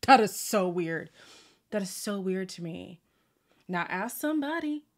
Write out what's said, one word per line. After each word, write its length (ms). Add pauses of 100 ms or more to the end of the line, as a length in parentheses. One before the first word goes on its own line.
That 120
is 160
so 320
weird. 420 (600)
That 100
is 80
so 300
weird 300
to 140
me. 360 (680)
Now, 220
as 240
somebody 720 (140)